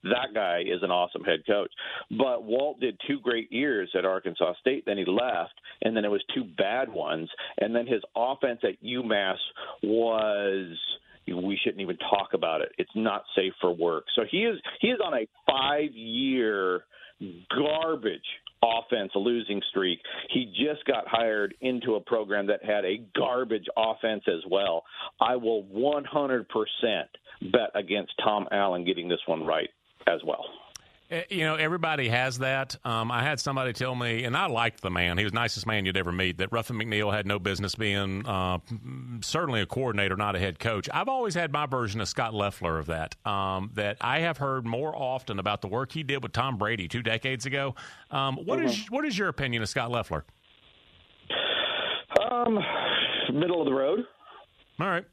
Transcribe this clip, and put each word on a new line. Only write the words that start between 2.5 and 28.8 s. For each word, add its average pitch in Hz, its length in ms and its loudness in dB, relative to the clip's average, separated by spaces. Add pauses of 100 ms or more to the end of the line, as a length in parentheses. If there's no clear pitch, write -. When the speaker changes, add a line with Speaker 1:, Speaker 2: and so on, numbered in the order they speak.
Speaker 1:
did 113 180 -2 (100)
two 143 120 0
great 117 320 0
years 113 440 0
at 90 80 2
Arkansas 90 560 2
State, 131 260 2
then 101 120 0
he 92 80 2
left, 98 480 0 (280)
and 113 140 2
then 107 80 2
it 104 60 2
was 101 120 2 (120)
two 127 100 0 (120)
bad 113 360 2
ones. 80 360 -2 (320)
And 110 140 2
then 120 120 2
his 120 160 2 (140)
offense 123 480 0
at 95 180 0
UMass 110 540 0 (460)
was, 104 920 2 (500)
we 90 360 -2
shouldn't 98 180 0
even 87 180 -4
talk - 360 0
about 80 260 0
it. - 180 -2
It's 92 160 -4
not 107 300 0 (120)
safe 95 240 2
for 90 140 2
work. 85 300 0 (100)
So 120 160 2
he 196 140 0
is, 220 140 -2 (220)
he 226 80 4
is 247 160 2
on 165 100 -2
a 110 120 0 (240)
five-year 123 1300 0 (720)
garbage 147 640 0 (420)
offense 113 520 2
losing 104 460 0 (100)
streak. 92 280 0 (320)
He 127 160 0
just 131 400 -2
got 120 200 0
hired 110 540 2
into 123 360 0
a 101 40 0
program 101 460 0
that 101 180 2
had 104 200 2
a 95 140 0 (180)
garbage 123 500 0 (100)
offense 110 500 0
as 85 140 0 (100)
well. 92 340 2 (360)
I 120 160 4
will 113 280 2
one 135 400 0
hundred 131 440 0
percent 107 600 0 (440)
bet 117 220 4
against 98 380 -2 (100)
Tom 104 300 2
Allen 95 320 2